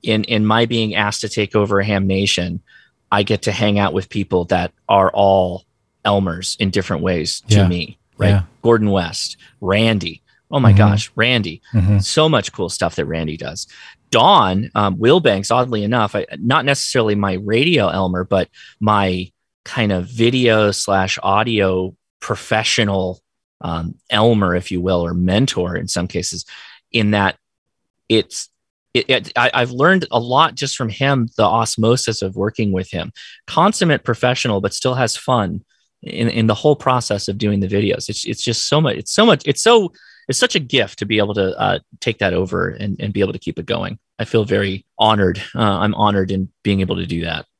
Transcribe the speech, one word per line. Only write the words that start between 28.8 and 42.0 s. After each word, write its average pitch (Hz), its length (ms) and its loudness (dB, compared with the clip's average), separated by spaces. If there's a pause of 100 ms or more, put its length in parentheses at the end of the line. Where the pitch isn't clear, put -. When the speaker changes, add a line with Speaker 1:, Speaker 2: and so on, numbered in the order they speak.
Speaker 1:
it, 120 160 0
it, 131 260 0
I, 123 180 2
I've 127 180 0
learned 165 380 2
a 120 100 0
lot 123 360 2
just 139 200 -6
from 120 140 -4
him, 131 480 0
the 107 60 2
osmosis 110 800 0
of 95 140 -6
working 104 360 -2
with 92 180 -4
him. - 220 -8 (340)
Consummate 170 580 0
professional, 120 580 0
but 101 120 -2
still 127 220 -2
has 123 200 0
fun 107 480 -2 (380)
in, - 280 -4
in 113 180 0
the 107 80 2
whole 151 200 2
process 123 520 -2
of 101 100 -6
doing 104 220 0
the 95 80 0
videos. 101 420 -2
It's, - 160 -8
it's - 180 -6
just - 240 -2
so 151 140 2
much, 139 160 0
it's - 140 -10
so 214 140 4
much, 202 200 4
it's - 160 -2
so, 220 300 4 (360)
it's 127 120 -2
such 254 160 0
a 180 40 0
gift 123 400 -2
to 104 60 -4
be 107 120 0
able 104 180 0
to, 95 240 -2
uh, 98 200 0 (200)
take - 200 -4